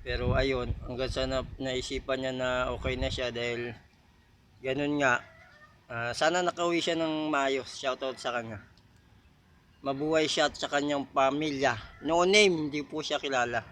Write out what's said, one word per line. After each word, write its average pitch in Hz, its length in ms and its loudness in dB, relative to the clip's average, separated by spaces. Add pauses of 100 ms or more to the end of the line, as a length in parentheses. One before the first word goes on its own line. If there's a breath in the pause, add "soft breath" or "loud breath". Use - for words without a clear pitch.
Pero 123 320 0
ayun, 131 380 2 (160)
hanggang 127 240 -4
sa 131 160 -2
na-, 131 180 -2 (140)
naisipan 131 640 -4
niya 131 100 -2
na 127 140 -2 (240)
okay 127 260 -4
na 131 140 -2
siya 127 180 -4
dahil 117 460 -4 (880)
ganun 143 340 0
nga. 135 240 4 (680)
Ah, 117 240 -4
sana 165 240 4
nakauwi 170 400 0
siya 170 160 0
ng 156 320 -2
maayos. 135 480 0
Shoutout 131 400 -4
sa 127 160 -4
kanya. 113 320 -8 (1160)
Mabuhay 151 480 2
siya 151 180 4
at - 80 -6
sa - 140 -6
kanyang 143 400 0
pamilya. 139 680 2 (300)
No 170 180 4
name, 185 460 6
hindi 147 100 -4
po 151 240 -6
siya 147 160 -2
kilala. 120 400 0 (120)